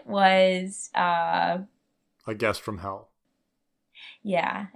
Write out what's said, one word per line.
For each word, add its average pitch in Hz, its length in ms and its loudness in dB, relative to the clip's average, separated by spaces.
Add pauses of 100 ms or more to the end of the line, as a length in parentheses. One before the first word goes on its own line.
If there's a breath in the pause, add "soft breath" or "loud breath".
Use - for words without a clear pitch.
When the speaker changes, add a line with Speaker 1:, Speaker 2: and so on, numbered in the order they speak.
Speaker 1:
was, 190 920 2
uh, 175 640 0 (680)
Speaker 2:
A 113 80 -6
guest 107 280 -2
from 104 160 -10
hell. 98 320 -12 (1120 loud breath)
Speaker 1:
Yeah, 196 540 -2